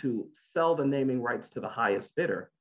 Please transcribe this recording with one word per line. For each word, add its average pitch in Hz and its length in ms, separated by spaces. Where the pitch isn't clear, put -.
to 117 260
sell 165 220
the 147 100
naming 135 360
rights 120 320
to 123 60
the 104 100
highest 101 460
bidder - 340